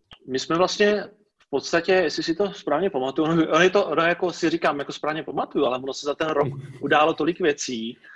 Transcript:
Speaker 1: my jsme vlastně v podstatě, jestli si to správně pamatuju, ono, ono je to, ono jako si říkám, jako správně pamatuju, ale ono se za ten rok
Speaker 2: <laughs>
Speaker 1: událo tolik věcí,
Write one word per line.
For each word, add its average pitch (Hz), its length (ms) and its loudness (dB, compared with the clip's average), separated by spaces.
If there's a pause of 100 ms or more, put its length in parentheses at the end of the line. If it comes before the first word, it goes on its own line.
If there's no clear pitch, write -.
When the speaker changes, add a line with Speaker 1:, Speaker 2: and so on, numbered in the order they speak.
(280)
Speaker 1:
my 131 120 -4
jsme 160 180 -4
vlastně 202 460 2 (380)
v - 80 -20
podstatě, 165 440 0
jestli 165 300 2
si 165 120 -2
to 196 180 -2
správně 160 360 0
pamatuju, 139 420 -2
ono, 165 180 4
ono 160 120 4
je 185 80 6
to, 196 160 2
ono 160 160 0
jako 170 320 0
si 165 160 0
říkám, 160 300 0
jako 139 120 -8
správně 151 320 -6
pamatuju, - 420 -2
ale 123 120 0
ono 131 160 -8
se - 120 -10
za 143 100 -2
ten 160 120 -4
rok 143 200 0
Speaker 2:
<laughs> - 340 -12
Speaker 1:
událo 151 320 4
tolik 160 260 -2
věcí, 131 580 -2 (180)